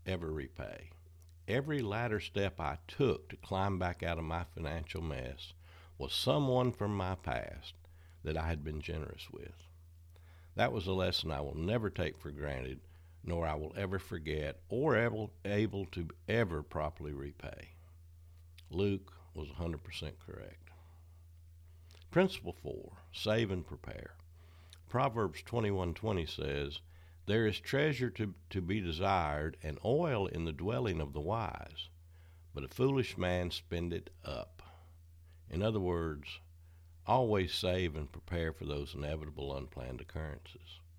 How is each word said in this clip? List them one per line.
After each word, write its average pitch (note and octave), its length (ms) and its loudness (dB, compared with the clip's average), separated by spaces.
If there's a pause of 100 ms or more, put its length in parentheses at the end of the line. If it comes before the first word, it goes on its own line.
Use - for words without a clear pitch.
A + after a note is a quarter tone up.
ever E2+ 260 -2
repay. C2 600 -6 (560)
Every C#3+ 340 0
ladder A2 380 0
step G2 400 0
I D2+ 180 0 (100)
took - 420 2
to - 60 -10
climb F#2+ 440 0
back F2 240 0
out E2 160 0
of E2 60 -2
my E2 180 -2
financial E2 580 -4
mess C2+ 520 -6 (440)
was - 160 -4
someone B2+ 580 4
from G#2 240 0
my F#2+ 180 0
past - 640 -4 (480)
that D#2 120 0
I D#2+ 120 0
had D#2 160 0
been D2+ 180 -4
generous D2+ 480 -6
with. - 240 -12 (1000)
That A#2+ 180 4
was F#2 140 0
a F#2+ 60 2
lesson F2+ 380 2
I C#2+ 100 0
will C#2+ 140 -4
never G2+ 360 2
take D#2+ 260 -2
for - 140 -8
granted, C2+ 500 -4 (420)
nor E2+ 220 0
I D#2 80 2
will D#2 240 -4
ever F#2+ 220 0
forget D2+ 680 -2
or B2+ 300 4
able, A2 340 2 (140)
able G2+ 420 2
to E2+ 220 -4 (180)
ever F#2 360 2
properly D2+ 500 -2
repay. - 560 -8 (1000)
Luke G2+ 420 0 (220)
was D2+ 140 -6
a D2 40 -12
hundred E2 300 -4
percent - 360 -8
correct. - 500 -14 (1400)
Principle F#3 440 4
four, - 440 -8 (160)
save G#2+ 380 4
and F2+ 140 0
prepare. - 500 -10 (720)
Proverbs A#2 540 2
twenty-one G2 500 2
twenty G2 320 2
says, C#2+ 560 -2 (460)
"There A2 180 6
is G#2 140 4
treasure C3+ 500 2
to, G2+ 240 -2 (160)
to F#2+ 120 0
be G2 200 2
desired D#2+ 800 2
and D2+ 240 -2
oil C3 400 4
in E2 200 -2
the E2 60 2
dwelling G2 480 0
of C#2+ 140 -2
the D2 80 -2
wise, - 680 -4 (680)
but C#2 80 -4
a C2 40 -4
foolish C3 520 2
man F2+ 320 2
spendeth E2+ 580 -2 (160)
up." - 380 -8 (840)
In E2+ 120 -2
other G#2+ 200 4
words, E2 580 0 (680)
always G#2+ 480 4
save F2+ 440 2
and D2+ 120 -4
prepare E2 440 -2
for - 100 -10
those C#2+ 320 -4
inevitable D2 640 -4
unplanned B1+ 420 -6
occurrences. - 800 -10 (200)